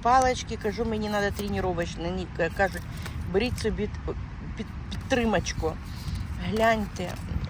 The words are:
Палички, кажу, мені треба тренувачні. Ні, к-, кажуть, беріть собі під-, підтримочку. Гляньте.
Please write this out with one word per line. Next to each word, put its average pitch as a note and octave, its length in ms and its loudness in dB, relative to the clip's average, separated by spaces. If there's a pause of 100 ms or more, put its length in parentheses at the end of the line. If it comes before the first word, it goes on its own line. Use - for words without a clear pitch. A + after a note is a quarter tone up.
Палички, B3 540 6
кажу, G#3 280 0
мені G#3+ 240 0
треба G3+ 220 2
тренувачні. F3+ 800 0
Ні, F#3 160 -2 (100)
к-, E3 200 2
кажуть, F3 260 2 (500)
беріть A#3 260 2
собі G3+ 320 0 (680)
під-, - 100 -6 (240)
підтримочку. G#3+ 800 2 (800)
Гляньте. G#3+ 580 2 (420)